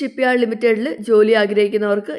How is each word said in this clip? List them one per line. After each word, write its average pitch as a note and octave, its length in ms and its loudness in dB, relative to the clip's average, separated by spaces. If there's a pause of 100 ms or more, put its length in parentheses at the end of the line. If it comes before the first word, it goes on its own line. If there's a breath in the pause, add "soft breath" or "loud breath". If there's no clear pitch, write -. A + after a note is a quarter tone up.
ഷിപ്പ്യാർഡ് B3+ 440 0
ലിമിറ്റഡിൽ A3+ 440 -2 (220)
ജോലി G#3+ 240 4 (100)
ആഗ്രഹിക്കുന്നവർക്ക് G#3 760 -2